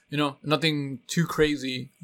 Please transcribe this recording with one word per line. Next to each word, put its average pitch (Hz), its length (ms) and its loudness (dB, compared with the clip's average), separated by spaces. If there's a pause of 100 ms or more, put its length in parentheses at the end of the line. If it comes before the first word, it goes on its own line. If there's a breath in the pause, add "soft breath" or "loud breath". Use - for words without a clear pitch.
(100)
you 143 80 -6
know, 143 240 -2
nothing 147 640 0
too 170 200 2
crazy, 131 640 0 (140)